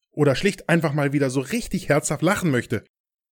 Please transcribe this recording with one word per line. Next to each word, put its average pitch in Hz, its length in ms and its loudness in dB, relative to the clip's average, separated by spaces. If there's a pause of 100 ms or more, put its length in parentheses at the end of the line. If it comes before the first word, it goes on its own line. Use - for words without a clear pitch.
oder 139 260 2
schlicht - 340 -2
einfach 160 220 2
mal 143 220 0
wieder 143 160 2
so 131 100 -2
richtig 190 480 -4
herzhaft 147 360 0
lachen 190 260 2
möchte, 120 340 -2 (500)